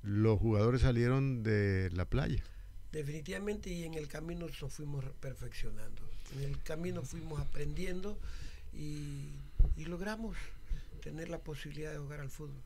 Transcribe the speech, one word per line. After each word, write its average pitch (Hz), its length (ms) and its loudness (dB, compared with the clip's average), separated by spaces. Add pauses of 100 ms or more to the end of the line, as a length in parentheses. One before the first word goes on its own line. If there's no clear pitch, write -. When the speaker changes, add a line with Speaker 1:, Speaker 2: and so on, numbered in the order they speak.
Speaker 1:
los 104 360 6
jugadores 110 420 6
salieron 127 600 4
de 101 500 4
la 90 140 0
playa. - 360 2 (500)
Speaker 2:
Definitivamente, 190 760 -4
y 170 140 -4
en 160 100 -6
el 151 140 -6
camino 165 380 -6
nos 143 260 -6
fuimos 143 320 -4 (160)
perfeccionando. 117 800 0 (380)
En 139 60 -2
el 139 180 -2
camino 170 400 -2
fuimos 156 380 -4
aprendiendo 180 800 2 (540)
y, 147 600 -6 (440)
y 156 100 -4
logramos 202 500 -4 (680)
tener 156 260 -8
la 170 100 -6
posibilidad 151 540 -8
de 147 60 -8
jugar 147 220 -8
al 139 100 -8
fútbol. 139 360 -10